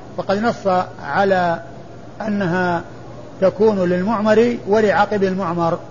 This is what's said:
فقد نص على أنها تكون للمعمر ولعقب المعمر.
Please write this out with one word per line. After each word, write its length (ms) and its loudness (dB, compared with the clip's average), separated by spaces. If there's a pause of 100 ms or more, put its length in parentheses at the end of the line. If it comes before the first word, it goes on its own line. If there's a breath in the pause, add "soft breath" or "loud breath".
(160)
فقد 260 -2
نص 240 -2 (360)
على 580 0 (600)
أنها 640 0 (580)
تكون 380 4
للمعمر 800 2 (120)
ولعقب 560 4
المعمر. 540 0 (120)